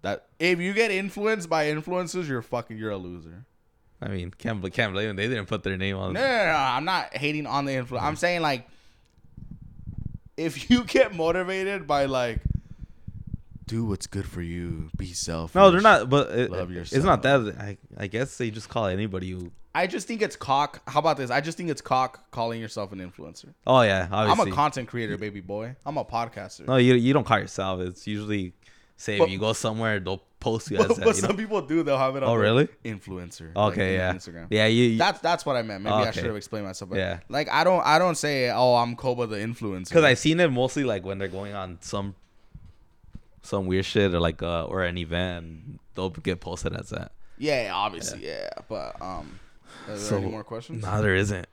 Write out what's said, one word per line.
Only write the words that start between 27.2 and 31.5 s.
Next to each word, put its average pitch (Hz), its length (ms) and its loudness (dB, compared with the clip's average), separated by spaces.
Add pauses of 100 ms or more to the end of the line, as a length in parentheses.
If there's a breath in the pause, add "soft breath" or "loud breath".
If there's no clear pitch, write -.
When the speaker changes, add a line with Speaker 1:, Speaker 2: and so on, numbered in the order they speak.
Speaker 2:
call 110 140 4
yourself. 95 420 -4
It's 90 260 -8
usually, 104 480 -4 (420 soft breath)
say, - 180 -6
if 101 60 0
Speaker 1:
But 95 100 6
Speaker 2:
you 95 80 -4
go 107 140 0
somewhere, 110 480 -2
they'll 92 220 -6 (180)
post 113 300 -2
you 98 80 0
Speaker 1:
But, 110 140 4
Speaker 2:
as - 40 2
that, - 80 -6
Speaker 1:
but 220 120 6
Speaker 2:
you 190 40 -2
Speaker 1:
some 196 120 0
Speaker 2:
know? 196 40 0
Speaker 1:
people 208 240 -2